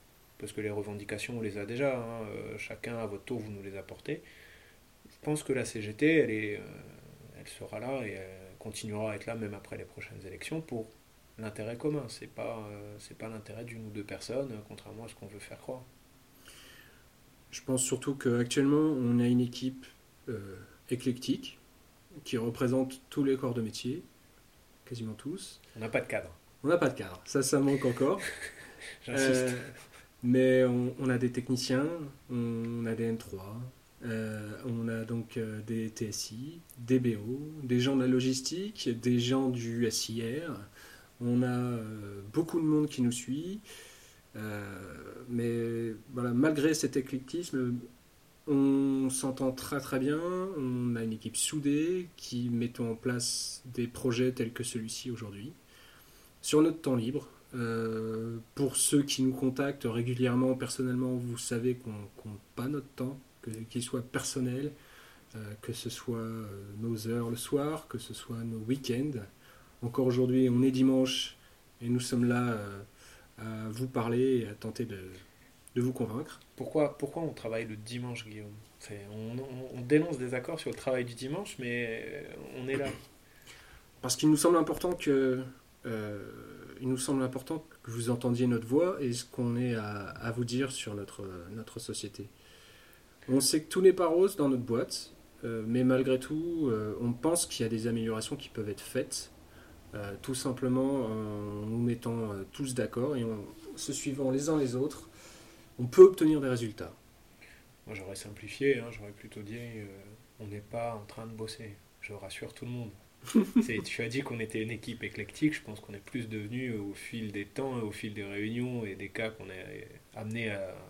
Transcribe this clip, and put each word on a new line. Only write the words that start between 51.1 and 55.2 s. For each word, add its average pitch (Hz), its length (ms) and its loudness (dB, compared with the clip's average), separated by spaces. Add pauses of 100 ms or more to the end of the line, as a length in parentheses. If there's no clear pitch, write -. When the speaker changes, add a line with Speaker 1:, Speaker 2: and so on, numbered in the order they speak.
Speaker 2:
équipe 110 240 -6
soudée 156 800 2
qui 123 320 -4
mettons 120 440 0
en - 20 -4
place - 720 -2
des 120 200 -2
projets 127 460 2
tels 117 200 -2
que - 100 -6
celui-ci 113 480 -6
aujourd'hui. 107 420 -8 (920)